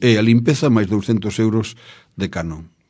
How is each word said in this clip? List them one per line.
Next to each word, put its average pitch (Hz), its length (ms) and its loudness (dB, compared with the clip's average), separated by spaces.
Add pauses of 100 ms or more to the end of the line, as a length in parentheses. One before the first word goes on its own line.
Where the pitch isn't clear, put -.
é 110 160 4
a 107 40 2
limpeza 120 440 2
máis 110 240 0
douscentos 107 480 -2
euros 110 400 -2 (320)
de 95 160 -6
canon. 82 400 -10 (220)